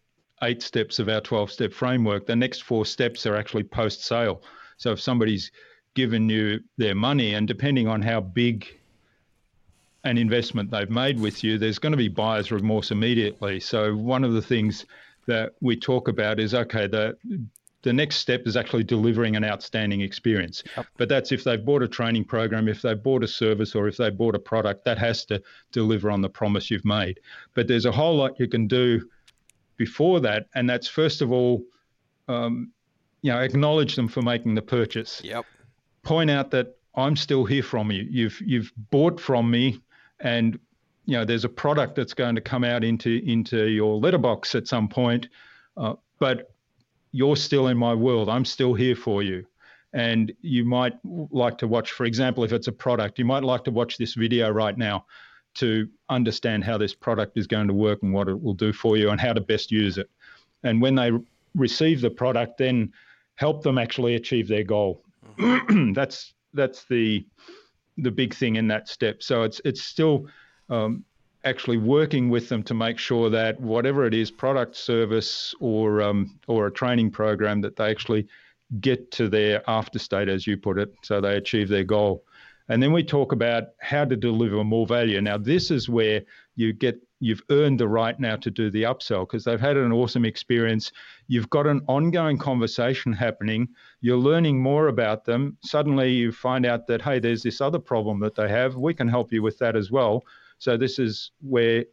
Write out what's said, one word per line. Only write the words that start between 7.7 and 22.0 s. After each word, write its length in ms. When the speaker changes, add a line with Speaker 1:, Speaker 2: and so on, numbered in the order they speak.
Speaker 1:
on 140
how 180
big 440
an 140
investment 520
they've 200
made 280
with 240
you, 160
there's 200
gonna 180
be 120
buyer's 440
remorse 380
immediately. 680
So 380
one 280
of 100
the 80
things 440
that 340
we 160
talk 320
about 300
is, 160
okay, 320
the, 300
the 100
next 240
step 300
is 100
actually 280
delivering 520
an 80
outstanding 560
experience. 600
Speaker 2:
Yep. 100
Speaker 1:
But 120
that's 240
if 120
they've 200
bought 180
a 60
training 360